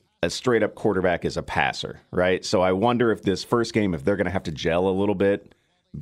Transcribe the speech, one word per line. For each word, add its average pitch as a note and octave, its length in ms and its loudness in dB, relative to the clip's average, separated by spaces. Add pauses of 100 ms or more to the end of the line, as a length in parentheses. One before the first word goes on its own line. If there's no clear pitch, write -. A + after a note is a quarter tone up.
(240)
a F2 60 2
straight-up A2 460 0
quarterback, F#2 500 0
as D#2+ 120 -4
a D#2 60 -4
passer, - 580 -4 (100)
right? F2+ 340 0
So F#2+ 160 0
I F#2 120 4
wonder A#2 380 2
if G2 120 -2
this F#2 200 0
first A#2 300 0
game, G#2 200 0
if C#2+ 100 -6
they're G2 140 2
gonna F2+ 120 -2
have F#2+ 140 -4
to F2 80 -6
gel E2+ 360 0
a G2 40 2
little G2 240 0
bit G2 400 -2 (460)